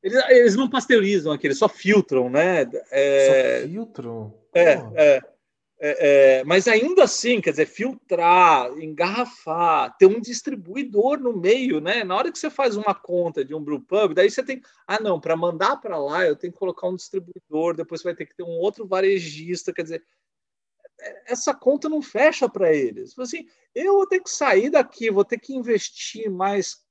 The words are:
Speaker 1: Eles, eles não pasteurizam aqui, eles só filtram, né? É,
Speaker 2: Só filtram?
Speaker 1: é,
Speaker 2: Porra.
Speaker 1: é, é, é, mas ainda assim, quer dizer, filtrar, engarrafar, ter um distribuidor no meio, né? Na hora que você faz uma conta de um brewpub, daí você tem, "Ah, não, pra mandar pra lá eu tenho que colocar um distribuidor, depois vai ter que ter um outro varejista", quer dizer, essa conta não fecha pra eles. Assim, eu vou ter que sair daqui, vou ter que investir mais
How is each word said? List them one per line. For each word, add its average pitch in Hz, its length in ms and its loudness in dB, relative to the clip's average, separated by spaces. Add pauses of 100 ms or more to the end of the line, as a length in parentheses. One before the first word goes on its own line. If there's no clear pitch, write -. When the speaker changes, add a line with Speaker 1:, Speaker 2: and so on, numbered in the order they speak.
Speaker 1:
Eles, 233 280 0
eles 240 260 8
não 262 140 0
pasteurizam 202 640 0
aqui, 143 160 -4
eles 139 100 -2
só 214 100 2
filtram, 160 600 0
né? 160 320 0 (280)
É, 135 720 2
Speaker 2:
Só 131 80 -8
filtram? 151 680 -12 (200)
Speaker 1:
é, 170 220 6
Speaker 2:
Porra. 117 180 -12
Speaker 1:
é, 147 280 4 (640)
é, 139 540 4
é, 131 60 -6
mas 185 240 2
ainda 285 340 4
assim, 240 380 0
quer 165 100 -2
dizer, 151 160 0
filtrar, 175 1120 2
engarrafar, 165 1200 -4
ter 190 80 8
um 220 140 4
distribuidor 240 960 -4
no 247 180 -4
meio, 214 440 0
né? 202 240 -4
Na 185 120 -6
hora 277 140 -2
que - 80 -16
você 311 100 -8
faz 247 280 -2
uma 208 180 -2
conta 170 500 -4
de 135 80 -12
um 156 80 -10
brewpub, 151 540 -4
daí 185 160 2
você - 140 -6
tem, 262 180 -10 (240)
"Ah, 208 140 -6
não, 190 200 -2
pra 165 160 -2
mandar 175 420 -2
pra 180 200 -10
lá 151 260 -4
eu 147 120 0
tenho 180 160 -12
que - 60 -20
colocar 185 280 -8
um 185 80 -4
distribuidor, 175 800 -8
depois 165 260 -10
vai 175 140 -8
ter 160 120 -14
que - 100 -20
ter 180 80 -14
um 170 140 -10
outro 208 280 -4
varejista", 180 840 -4
quer 175 100 -8
dizer, 160 220 -12 (1200)
essa 247 260 -4
conta 285 360 -2
não 302 120 -4
fecha 269 480 0
pra 180 240 2
eles. 127 460 -4
Assim, 254 280 -10 (280)
eu 370 200 0
vou 392 120 2
ter 381 140 -2
que - 100 -16
sair 240 400 0
daqui, 240 400 0
vou 196 140 2
ter 233 160 -6
que 269 140 -14
investir 220 760 -6
mais 190 460 -4 (140)